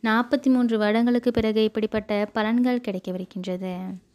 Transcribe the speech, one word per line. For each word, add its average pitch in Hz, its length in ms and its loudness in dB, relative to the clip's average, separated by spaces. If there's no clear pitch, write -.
நாற்பத்தி 240 460 2
மூன்று 240 280 2
வருடங்களுக்கு 240 560 2
பிறகு 220 320 2
இப்படிப்பட்ட 214 500 -2
பலன்கள் 240 500 0
கிடைக்கவிருக்கின்றது. 185 880 -6